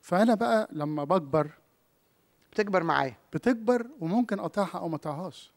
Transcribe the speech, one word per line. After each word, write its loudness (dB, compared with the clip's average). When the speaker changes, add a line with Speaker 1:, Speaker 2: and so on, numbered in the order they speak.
Speaker 1:
فأنا 4
بقى 2
لما -4
بكبر 2
Speaker 2:
بتكبر 0
معايا. 0
Speaker 1:
بتكبر 0
وممكن 0
أقطعها -4
أو -6
ما -4
أقطعهاش. -10